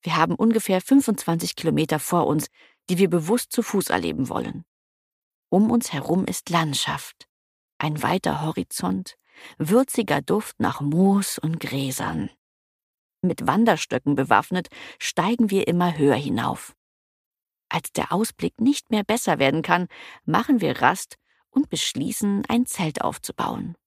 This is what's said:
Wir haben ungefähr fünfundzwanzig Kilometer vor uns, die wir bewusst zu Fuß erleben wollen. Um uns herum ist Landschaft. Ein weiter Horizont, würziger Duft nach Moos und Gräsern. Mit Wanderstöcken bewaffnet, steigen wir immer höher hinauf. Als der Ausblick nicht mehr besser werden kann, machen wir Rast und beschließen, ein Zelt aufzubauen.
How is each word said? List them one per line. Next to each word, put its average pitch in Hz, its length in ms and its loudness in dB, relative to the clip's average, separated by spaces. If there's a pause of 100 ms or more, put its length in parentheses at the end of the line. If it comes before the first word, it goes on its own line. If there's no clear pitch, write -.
Wir 160 120 -2
haben 165 200 2
ungefähr 220 440 2
fünfundzwanzig 196 760 0
Kilometer 156 440 0
vor - 280 0
uns, 151 200 0 (420)
die 180 100 0
wir 190 100 6
bewusst 175 420 0
zu 233 120 0
Fuß - 260 -2
erleben 92 400 -2
wollen. - 340 -6 (880)
Um 214 220 4
uns 233 200 0
herum 165 340 -2
ist - 240 -8
Landschaft. 151 800 -4 (520)
Ein 151 240 -4
weiter 151 380 -2
Horizont, 185 760 -6 (400)
würziger 190 640 2
Duft - 380 -4
nach - 200 -2
Moos 190 580 2
und 160 220 -4
Gräsern. 139 680 -4 (920)
Mit - 240 -2
Wanderstöcken 156 680 2
bewaffnet, 135 540 2 (300)
steigen 214 500 0
wir 190 180 2
immer 175 300 2
höher 143 180 6
hinauf. - 600 -4 (960)
Als - 220 -6
der - 220 -4
Ausblick 190 480 -4
nicht 277 280 0
mehr 214 140 0
besser 196 360 0
werden 139 220 4
kann, 175 260 0 (360)
machen 226 380 2
wir 139 200 0
Rast - 360 2 (320)
und 285 200 0
beschließen, - 800 -2
ein 240 180 2
Zelt - 360 -4
aufzubauen. - 720 -6 (120)